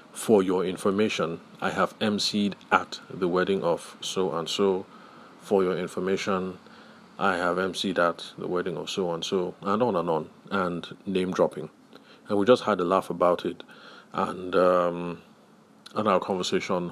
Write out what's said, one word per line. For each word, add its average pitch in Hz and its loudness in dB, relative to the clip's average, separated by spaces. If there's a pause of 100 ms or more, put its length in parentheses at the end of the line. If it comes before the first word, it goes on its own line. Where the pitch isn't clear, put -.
(120)
"For 104 4
your 92 2
information, 95 -2 (220)
I 95 -2
have 87 0
M 104 0
C'd 101 0 (120)
at - 0 (100)
the 90 -2
wedding 92 2
of - -2
so-and-so. 92 0 (540)
For - 2
your 180 0
information, 95 -2 (600)
I 95 2
have 90 0
M 92 -2
C'd 87 -2
at 85 0
the 90 -8
wedding 87 -2
of 80 -8
so-and-so," 87 -2
and 101 0
on 110 2
and 85 0
on, 80 0 (200)
and 90 -4
name 92 -2
dropping. 80 0 (580)
And 101 0
we 101 2
just 123 6
had 101 2
a 90 0
laugh 92 2
about 87 2
it, 80 -6 (500)
and, 90 -4
um, 87 2 (720)
and 107 -2
our 92 4
conversation 90 -2